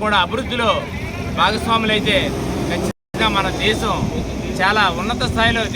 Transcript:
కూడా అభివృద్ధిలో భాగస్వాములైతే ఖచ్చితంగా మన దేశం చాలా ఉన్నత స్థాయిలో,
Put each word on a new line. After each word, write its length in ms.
కూడా 200
అభివృద్ధిలో 440
భాగస్వాములైతే 760
ఖచ్చితంగా 580
మన 100
దేశం 300
చాలా 240
ఉన్నత 320
స్థాయిలో, 320